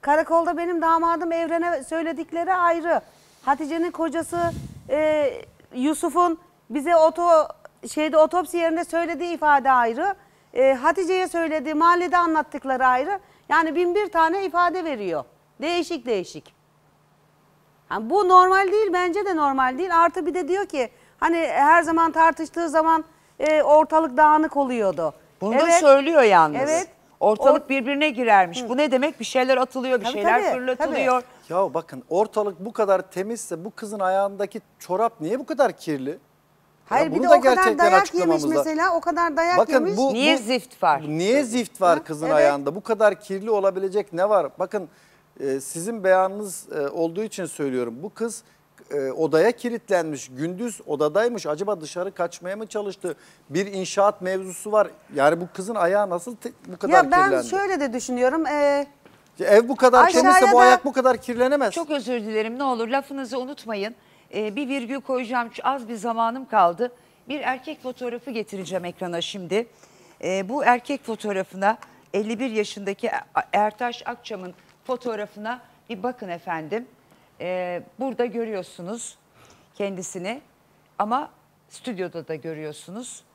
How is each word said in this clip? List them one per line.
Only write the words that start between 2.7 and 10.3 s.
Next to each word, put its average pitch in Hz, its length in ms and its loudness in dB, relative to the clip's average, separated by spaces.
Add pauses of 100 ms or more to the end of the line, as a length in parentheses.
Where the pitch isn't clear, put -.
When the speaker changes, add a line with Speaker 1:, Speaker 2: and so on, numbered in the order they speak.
Speaker 1:
Hatice'nin 311 460 -2
kocası, 330 480 -4 (520)
e, 302 400 0 (440)
Yusuf'un 320 640 0 (320)
bize 277 200 -4
oto-, 330 580 4 (460)
şeyde, 302 240 0
otopsi 311 380 2
yerinde 330 280 0
söylediği 339 500 -4
ifade 285 360 2
ayrı. 254 440 0 (400)